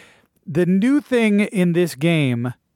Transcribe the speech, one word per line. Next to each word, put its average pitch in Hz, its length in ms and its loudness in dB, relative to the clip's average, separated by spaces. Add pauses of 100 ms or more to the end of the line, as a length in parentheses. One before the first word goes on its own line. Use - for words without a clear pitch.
(460)
the 175 200 -2
new 226 340 2
thing 220 400 0
in 180 320 0
this 175 220 0
game 131 580 0 (240)